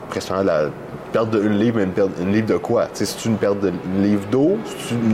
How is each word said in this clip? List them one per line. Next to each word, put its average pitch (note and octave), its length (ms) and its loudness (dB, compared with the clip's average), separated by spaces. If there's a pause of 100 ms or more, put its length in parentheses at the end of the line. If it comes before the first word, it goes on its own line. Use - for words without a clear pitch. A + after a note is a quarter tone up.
principalement G2 340 -2
de F#2+ 60 2
la D2+ 200 2 (420)
perte A#2 200 0
de A2 120 2
une G#2+ 160 2
livre, A2+ 180 2
mais G#2 60 2
une F#2 80 -2
perte, F#2+ 180 2 (120)
une F#2 100 0
livre A2 160 2
de F#2+ 100 2
quoi ? G#2+ 280 0
Tu - 40 -4 (100)
sais, G#2+ 60 -2
c'est-tu - 220 -6
une A2+ 100 2
perte G2+ 220 0
de, G2 120 2 (260)
une G2 60 4
livre G2+ 280 2
d'eau ? D3+ 340 4
C'est-tu - 300 -8
une A2+ 180 2